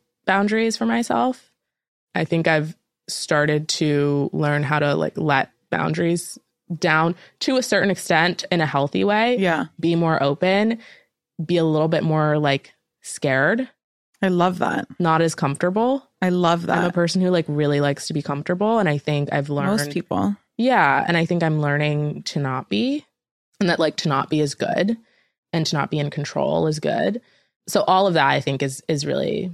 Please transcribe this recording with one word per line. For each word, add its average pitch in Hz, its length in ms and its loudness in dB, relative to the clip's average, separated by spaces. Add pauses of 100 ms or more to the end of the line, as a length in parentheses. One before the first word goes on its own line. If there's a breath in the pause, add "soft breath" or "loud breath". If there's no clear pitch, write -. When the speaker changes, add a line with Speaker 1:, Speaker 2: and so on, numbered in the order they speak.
(260)
Speaker 1:
boundaries 214 500 2
for 226 100 -4
myself. 233 680 -2 (640)
I 165 80 0
think 165 240 0
I've 156 260 0 (340)
started 151 600 0
to 143 640 0
learn 147 320 0
how 151 160 0
to, 147 160 2
like, 156 200 -2
let 147 360 0 (180)
boundaries 165 680 -2 (420)
down 165 340 2 (260 loud breath)
to 262 180 0
a 254 40 0
certain 202 280 0
extent 175 600 0
in 175 100 2
a 156 60 2
healthy 143 380 0
way. 220 340 2
Speaker 2:
Yeah. 170 280 0 (120)
Speaker 1:
Be 165 160 0
more 165 260 2
open, 196 600 0 (640 loud breath)
be 170 140 2
a 165 60 2
little 156 240 2
bit 160 140 0
more, 156 360 2
like, 139 340 0 (300)
scared. 151 680 0 (540)
Speaker 2:
I 196 60 2
love 180 320 2
that. - 280 -2 (100)
Speaker 1:
Not 160 220 2
as 165 140 2
comfortable. 196 760 0 (140)
Speaker 2:
I 180 80 2
love 170 360 2
that. 175 120 0
Speaker 1:
I'm 180 80 0
a 175 60 -2
person 170 280 0
who, 180 100 2
like, 175 160 2
really 147 340 0
likes 143 280 -2
to 160 60 -8
be 147 80 -2
comfortable. 180 560 -2
And 196 100 2
I 147 100 0
think 147 340 -2
I've 143 180 -4
learned 143 260 0
Speaker 2:
Most 170 140 -4
people. 202 440 -2 (220)
Speaker 1:
Yeah. 175 500 2
And 170 120 0
I 165 80 0
think 170 160 0
I'm 156 180 0
learning 147 640 -2
to - 160 -6
not 131 300 -4
be, 254 340 -2 (560)
and 185 80 2
that, 170 100 2
like, 156 200 2
to - 100 -4
not 139 220 0
be 156 100 0
is 143 140 -2
good 202 420 -2 (560 soft breath)
and 165 140 0
to 165 100 -2
not 143 140 -2
be 151 80 -4
in 143 120 -2
control 147 560 -2
is 151 140 -2
good. 185 400 -2 (480 soft breath)
So - 140 0
all 190 240 4
of 180 80 2
that 147 120 2
I 139 140 2
think 139 220 -4
is, 135 260 -6
is 147 180 -2
really 143 480 -4